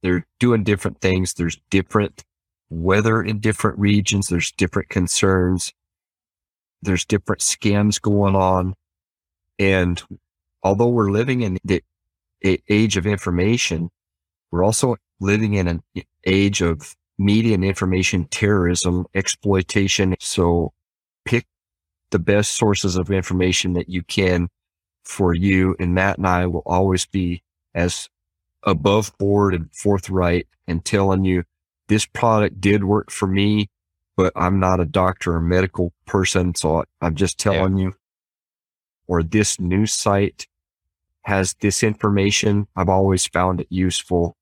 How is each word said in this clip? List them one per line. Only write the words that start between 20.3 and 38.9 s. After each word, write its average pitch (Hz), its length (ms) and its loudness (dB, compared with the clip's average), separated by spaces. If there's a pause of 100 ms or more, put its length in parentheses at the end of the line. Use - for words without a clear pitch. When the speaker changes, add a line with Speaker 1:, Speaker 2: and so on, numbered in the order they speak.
Speaker 1:
pick 120 220 -2 (640)
the 101 80 0
best 104 340 2
sources 98 440 0
of 92 140 -4
information 92 640 -2
that 87 140 -4
you 90 140 -6
can 90 460 0 (560)
for 90 300 0
you. 92 440 2
And 90 160 -2
Matt 95 240 0
and 95 80 -2
I 90 200 0
will 85 200 -4
always 92 400 0
be 90 360 -4 (320)
as 87 340 -4 (560)
above 101 540 2
board 101 360 0
and 82 200 -8
forthright 92 760 0 (180)
and 82 180 -6
telling 95 400 0
you, 92 200 0 (440)
"This 107 180 0
product 104 540 0
did 98 240 2
work 101 260 0
for - 160 -6
me, 101 420 0 (480)
but 92 180 2
I'm 90 240 0
not 92 220 2
a 85 60 0
doctor 92 480 0
or 82 60 0
medical 90 520 0 (140)
person. 90 480 0
So 80 260 0
I, - 40 -6 (160)
I'm 82 140 -2
just 90 300 -2
Speaker 2:
Yeah. 101 80 2
Speaker 1:
telling 95 240 2
you," 92 180 -2 (1120)